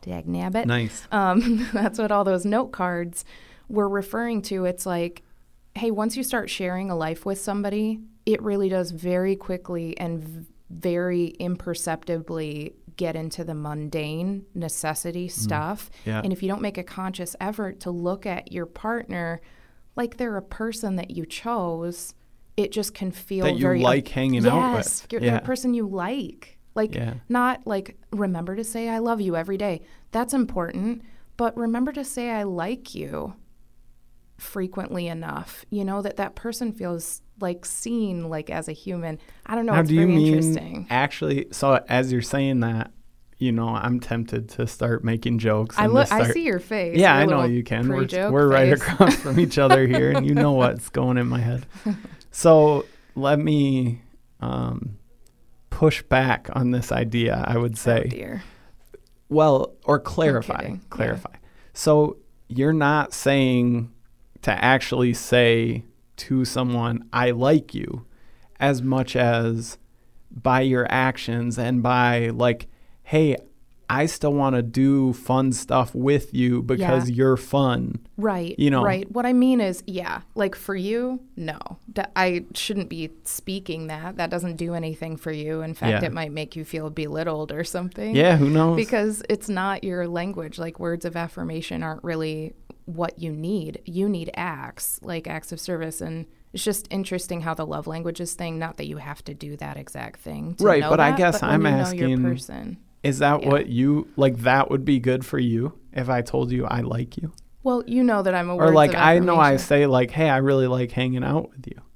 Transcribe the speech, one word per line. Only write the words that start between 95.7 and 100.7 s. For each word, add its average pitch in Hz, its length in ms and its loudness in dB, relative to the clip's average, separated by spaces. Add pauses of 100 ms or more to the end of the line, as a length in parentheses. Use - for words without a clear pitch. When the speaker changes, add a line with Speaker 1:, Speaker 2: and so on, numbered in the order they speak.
Speaker 1:
And 165 260 -8 (280)
it's 185 100 -6
just 202 260 -2
interesting 180 520 -6
how 160 120 -4
the 160 120 -6
love 151 200 -8
languages 165 480 -8
thing, 165 240 -8
not 165 200 -8
that 147 80 -8
you 147 100 -10
have 143 280 -14
to 147 100 -12
do 147 240 -12
that 143 180 -10
exact 139 440 -14
thing 151 340 -10
to 185 100 -2
Speaker 2:
Right, 175 160 6